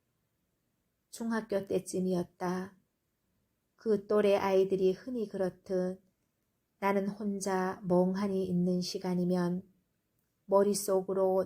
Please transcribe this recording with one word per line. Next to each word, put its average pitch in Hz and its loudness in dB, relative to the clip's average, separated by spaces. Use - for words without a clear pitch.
중학교 226 -4
때쯤이었다. 185 -2
그 202 -2
또래 208 4
아이들이 190 2
흔히 220 -8
그렇듯 185 -4
나는 196 0
혼자 196 -4
멍하니 190 0
있는 180 0
시간이면 180 -2
머릿속으로 190 2